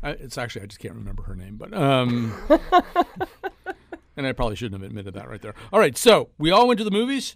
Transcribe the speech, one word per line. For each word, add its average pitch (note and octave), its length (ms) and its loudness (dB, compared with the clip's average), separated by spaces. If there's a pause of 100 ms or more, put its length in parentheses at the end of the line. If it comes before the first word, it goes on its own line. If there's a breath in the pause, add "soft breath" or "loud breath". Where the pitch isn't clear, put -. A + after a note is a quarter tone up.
I, D3 80 -8
it's C3+ 260 -12
actually, A#2 260 -8
I - 40 -14
just - 120 -18
can't F#2+ 160 -12
remember G2+ 280 -8
her F#2+ 120 -8
name, F#2 200 -14
but, - 180 -14
um, B2 600 2 (140)
<laughs> - 1700 -2
and C#3 100 -4
I B2+ 60 -4
probably A#2 220 -2
shouldn't G2 260 -10
have F#2+ 60 -14
admitted G2 280 -12
that G2+ 140 -14
right A2 120 -14
there. G#2+ 140 -14 (180 loud breath)
All G#3 60 6
right, F3+ 180 4
so F#3+ 400 6
we D#3 140 2
all A#3+ 160 6
went A#3+ 100 4
to A3 60 -4
the G#3+ 80 -2
movies. A#3+ 440 -2